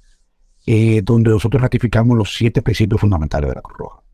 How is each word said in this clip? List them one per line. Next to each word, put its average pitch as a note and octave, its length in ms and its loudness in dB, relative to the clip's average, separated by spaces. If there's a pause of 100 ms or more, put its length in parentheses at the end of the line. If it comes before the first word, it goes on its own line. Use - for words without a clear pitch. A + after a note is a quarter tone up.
(680)
eh, A2 360 2
donde A2+ 280 2
nosotros A2 280 0
ratificamos A#2+ 560 0
los G#2+ 200 -2
siete - 260 0
principios G2+ 400 -2
fundamentales D#2 480 -2
de B1+ 60 -6
la B1+ 60 -14
Cruz - 180 -20
Roja. - 240 -16 (100)